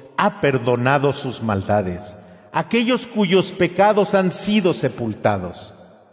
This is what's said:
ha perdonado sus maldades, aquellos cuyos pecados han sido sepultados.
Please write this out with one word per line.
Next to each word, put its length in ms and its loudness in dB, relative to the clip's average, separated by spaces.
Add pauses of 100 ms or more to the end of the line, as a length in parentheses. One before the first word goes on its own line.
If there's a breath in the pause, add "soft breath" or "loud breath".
(180 loud breath)
ha 240 0
perdonado 720 2
sus 280 -8
maldades, 760 -2 (340 soft breath)
aquellos 560 0
cuyos 440 2
pecados 600 2
han 180 2
sido 420 2
sepultados. 1000 -4 (400)